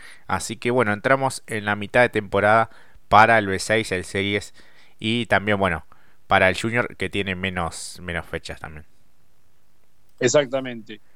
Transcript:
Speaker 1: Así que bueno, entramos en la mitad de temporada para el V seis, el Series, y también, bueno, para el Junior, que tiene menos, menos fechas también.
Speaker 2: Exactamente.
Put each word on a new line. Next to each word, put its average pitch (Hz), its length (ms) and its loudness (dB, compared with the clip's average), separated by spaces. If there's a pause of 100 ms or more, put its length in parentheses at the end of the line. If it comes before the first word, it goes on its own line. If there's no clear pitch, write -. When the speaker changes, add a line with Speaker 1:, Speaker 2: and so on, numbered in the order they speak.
(260)
Speaker 1:
Así 104 300 -4
que 120 140 -4
bueno, 120 220 2
entramos 131 540 0
en 107 180 -6
la 104 120 0
mitad 104 260 2
de 120 80 4
temporada 104 600 2 (380)
para 110 300 8
el 101 100 0
V 95 100 -2
seis, 107 340 0
el 92 120 -2
Series, 101 500 -4 (440)
y 110 280 -2
también, 101 320 2
bueno, 87 280 0 (400)
para 95 220 6
el 90 120 0
Junior, 117 360 -2
que 95 140 -6
tiene 98 240 -4
menos, 90 680 -6
menos 87 240 -6
fechas - 340 -10
también. 76 260 -14 (1300)
Speaker 2:
Exactamente. 123 800 -2 (160)